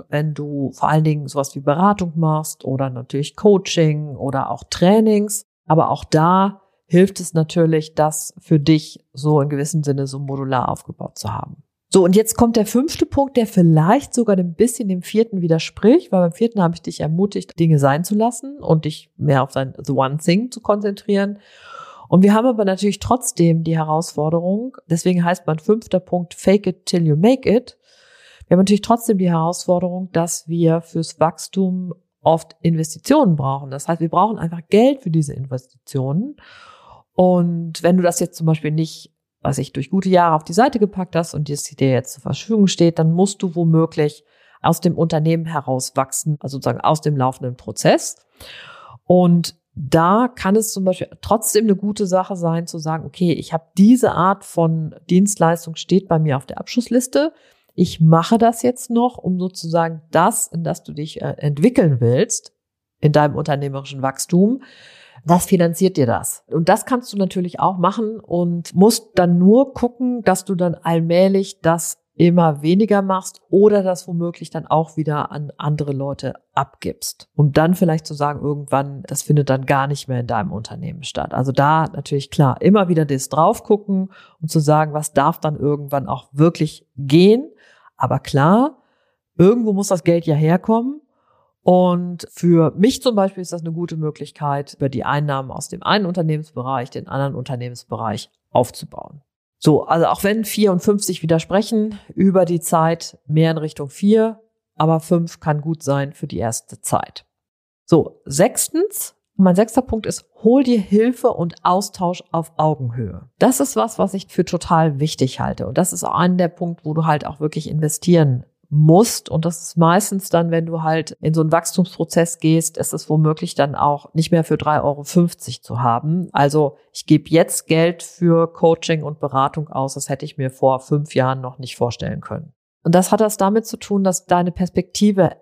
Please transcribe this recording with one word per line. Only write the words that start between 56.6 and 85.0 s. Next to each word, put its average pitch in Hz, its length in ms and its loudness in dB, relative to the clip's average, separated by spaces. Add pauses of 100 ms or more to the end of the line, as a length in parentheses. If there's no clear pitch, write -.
Ich - 260 0
mache 165 360 4
das 233 240 2
jetzt 247 280 -4
noch, 240 280 0
um 185 220 -4
sozusagen 165 600 -4 (100)
das, 185 360 2
in 165 180 -8
das 151 180 -6
du - 80 -16
dich, 151 300 -12
äh, 143 160 -6
entwickeln 151 640 2
willst, 123 520 0 (460)
in 151 140 2
deinem 147 240 2
unternehmerischen 139 640 -6
Wachstum, 185 600 0 (640)
das 175 200 2
finanziert 175 520 0
dir 135 80 2
das.“ - 420 -4
Und 160 220 0
das 214 160 2
kannst 247 280 -6
du 202 40 -6
natürlich 180 420 -4
auch 180 180 0
machen 214 420 -2
und 175 540 -4
musst 214 420 2
dann 175 220 4
nur 233 360 4
gucken, 247 500 -4
dass 185 220 0
du 196 100 -4
dann 175 200 -2
allmählich 175 840 0
das 165 360 -2 (180)
immer 165 460 4
weniger 202 400 2
machst 190 480 -6
oder 202 320 6
das 185 240 -4
womöglich 170 440 -8
dann 160 180 -10
auch 156 300 0
wieder 151 340 -4
an 147 260 -10
andere 147 360 -4
Leute 135 400 -8 (200)
abgibst. - 800 -8
Um 147 200 2
dann 160 220 4
vielleicht 160 300 0
zu - 80 -12
sagen, 147 280 -4
irgendwann, 139 640 -4
das - 180 -8
findet 147 280 0
dann 131 160 -2
gar 139 220 0
nicht 143 220 -8
mehr 127 100 -4
in 120 80 -6
deinem 110 240 -4
Unternehmen 151 520 -12
statt. - 300 -8
Also 131 200 -2
da 147 400 2
natürlich 143 360 -6
klar, 135 320 0
immer 185 280 4
wieder 160 160 2
das 135 240 -4
drauf 170 340 0
gucken 196 480 0 (300)
und 156 100 -8
zu 165 80 2
sagen, 151 320 2
was 151 220 -6